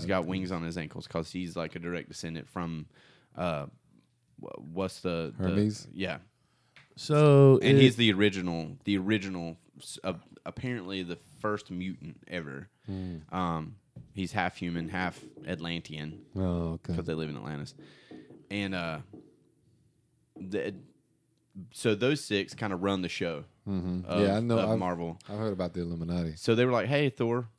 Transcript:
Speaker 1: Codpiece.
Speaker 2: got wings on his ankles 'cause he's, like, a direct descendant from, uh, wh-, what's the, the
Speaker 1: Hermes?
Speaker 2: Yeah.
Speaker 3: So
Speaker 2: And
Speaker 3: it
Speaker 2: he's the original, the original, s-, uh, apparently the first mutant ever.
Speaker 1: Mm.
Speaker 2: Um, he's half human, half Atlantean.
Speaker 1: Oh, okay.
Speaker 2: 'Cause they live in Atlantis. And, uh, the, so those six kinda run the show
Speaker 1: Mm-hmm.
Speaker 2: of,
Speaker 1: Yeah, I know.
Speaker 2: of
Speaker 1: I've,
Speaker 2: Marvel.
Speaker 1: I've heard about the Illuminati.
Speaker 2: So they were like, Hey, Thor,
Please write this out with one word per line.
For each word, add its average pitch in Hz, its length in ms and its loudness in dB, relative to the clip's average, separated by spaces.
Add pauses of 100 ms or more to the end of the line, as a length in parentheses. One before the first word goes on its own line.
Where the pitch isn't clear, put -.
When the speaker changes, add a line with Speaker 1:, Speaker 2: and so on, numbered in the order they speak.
Speaker 1:
Codpiece. - 40 -6
Speaker 2:
got 92 180 0
wings 92 260 -4
on 85 100 -4
his 85 140 -6
ankles 82 300 -8
'cause 82 260 -6
he's, 87 240 -6
like, 82 200 -6
a - 20 -10
direct 85 300 -8
descendant 80 400 -10
from, 82 380 -6 (500)
uh, 78 300 -4 (760)
wh-, - 180 -14 (160)
what's 95 260 -4
the, 82 380 -2
the 95 100 -2
Speaker 1:
Hermes? 104 440 0
Speaker 2:
Yeah. 90 260 -6 (800)
Speaker 3:
So 143 680 10
Speaker 2:
And 139 160 8
Speaker 3:
it 135 40 12
Speaker 2:
he's 123 140 10
the 113 160 6
original, 92 720 2
the 101 140 2
original, 92 580 -2 (220)
s-, - 260 -14
uh, 92 100 -2 (300)
apparently 98 580 -6
the 85 140 -6 (220)
first 104 320 -4
mutant 90 560 -8
ever. 78 420 -8 (220)
Speaker 1:
Mm. 90 420 -8
Speaker 2:
Um, 85 440 -2 (360)
he's 92 200 -6
half 90 240 -2
human, 85 340 -4
half 90 340 -4 (220)
Atlantean. 80 880 -8
Speaker 1:
Oh, 87 380 -2
okay. 82 240 -6
Speaker 2:
'Cause 82 100 -4
they 82 80 -4
live 78 160 -4
in 73 60 -8
Atlantis. 71 380 -10 (760)
And, 98 240 -4
uh, 82 260 -4 (1400)
the, 95 380 -6 (960)
so 113 220 0
those 135 280 0
six 98 320 -2
kinda 101 220 -4
run 98 260 0
the 87 60 -4
show 80 360 -4 (240)
Speaker 1:
Mm-hmm. 90 380 -4
Speaker 2:
of, 90 140 0
Speaker 1:
Yeah, 101 160 4
I 113 40 0
know. 117 180 2
Speaker 2:
of 110 120 2
Speaker 1:
I've, 110 80 2
Speaker 2:
Marvel. 85 400 -4 (100)
Speaker 1:
I've 104 100 -8
heard 107 140 -2
about 90 220 -4
the 90 80 -4
Illuminati. 85 540 -4
Speaker 2:
So 117 180 2
they 120 120 4
were 127 60 2
like, 110 160 0
Hey, 143 220 2
Thor, 120 380 -2 (100)